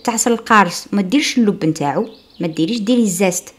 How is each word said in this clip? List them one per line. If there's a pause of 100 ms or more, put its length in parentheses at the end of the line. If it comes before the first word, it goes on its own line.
تعصر
القارص،
ما
ديرش
اللب
نتاعو، (300)
ما
ديريش،
ديري
الزاست